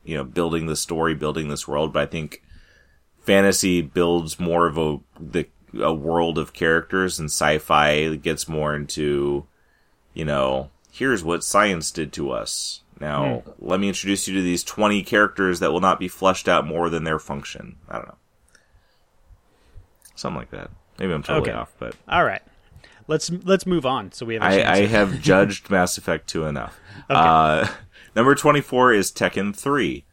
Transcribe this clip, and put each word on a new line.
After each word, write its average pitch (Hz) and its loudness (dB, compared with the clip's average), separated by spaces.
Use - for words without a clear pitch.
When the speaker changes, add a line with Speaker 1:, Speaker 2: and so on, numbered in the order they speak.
Speaker 1:
you 80 -8
know, 69 -6
building 82 -4
the 78 -4
story, 82 -2
building 76 -6
this 73 -8
world, 73 -2
but 76 0
I 73 -2
think 78 -10
fantasy 98 4
builds 85 0
more 85 2
of 76 -2
a, 78 -2
the, 80 -4
a 80 0
world 82 0
of 78 -6
characters, 85 0
and 78 -6
sci-fi 76 2
gets 80 -4
more 76 -4
into, 71 -2
you 80 -8
know, 67 -2
here's 120 -2
what 82 -2
science 101 0
did 76 -6
to 71 -6
us. - -8
Now, 69 -4
Speaker 2:
Hmm. - -20
Speaker 1:
let 92 0
me 101 0
introduce 98 -2
you 95 -6
to 95 0
these 87 0
twenty 104 0
characters 95 2
that 76 2
will 87 0
not 90 4
be 92 -6
fleshed 95 0
out 82 4
more 82 -2
than 80 -2
their 78 -2
function. - -12
I - -10
don't - -10
know. - -20
Something - -10
like - -14
that. 50 -14
Maybe 92 -4
I'm 76 -4
totally 73 -2
Speaker 2:
Okay. 57 -8
Speaker 1:
off, - -12
but 58 -12
Speaker 2:
All 170 0
right. 107 -4
Let's, 156 -4
let's 185 0
move 170 0
on 123 -2
so - -12
we 113 -4
have 110 -2
a 92 2
Speaker 1:
I, 98 4
Speaker 2:
chance - 2
Speaker 1:
I 92 4
Speaker 2:
to 104 2
Speaker 1:
have 101 2
Speaker 2:
<laughs> - -
Speaker 1:
judged 98 4
Mass 90 2
Effect - -4
two 80 -4
enough. 67 -8
Speaker 2:
Okay. 76 4
Speaker 1:
Uh, 80 6
number 127 4
twenty-four 131 4
is 101 2
Tekken 98 -2
three. 117 -4